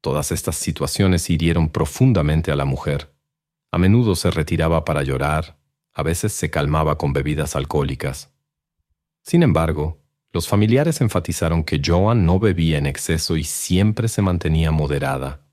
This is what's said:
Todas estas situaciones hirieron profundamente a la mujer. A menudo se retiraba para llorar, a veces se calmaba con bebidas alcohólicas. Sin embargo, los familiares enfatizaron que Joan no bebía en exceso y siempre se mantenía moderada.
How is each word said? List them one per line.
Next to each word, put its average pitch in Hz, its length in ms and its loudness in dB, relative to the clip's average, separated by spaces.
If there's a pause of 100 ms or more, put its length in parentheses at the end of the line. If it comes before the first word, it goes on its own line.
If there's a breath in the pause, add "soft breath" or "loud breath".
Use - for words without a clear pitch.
Todas 71 320 -4
estas 87 240 -4
situaciones 87 720 0
hirieron 82 380 2
profundamente 80 800 2
a 73 60 0
la 69 80 -2
mujer. 69 500 -4 (560)
A 87 80 -2
menudo 101 380 4
se 87 140 0
retiraba 82 540 0
para 76 180 -2
llorar, 71 560 -2 (340)
a - 100 -6
veces 85 300 -2
se - 180 -4
calmaba 78 480 0
con 73 140 -2
bebidas 73 440 -2
alcohólicas. 69 760 -4 (920)
Sin 170 200 2
embargo, 80 600 0 (300)
los 87 140 -4
familiares 120 540 2
enfatizaron 82 640 0
que 78 200 -2
Joan 95 420 2
no 90 120 4
bebía 87 400 2
en 71 80 -2
exceso 80 500 -2
y 76 80 -2
siempre 107 640 0
se - 120 -2
mantenía 82 520 2
moderada. 69 800 -2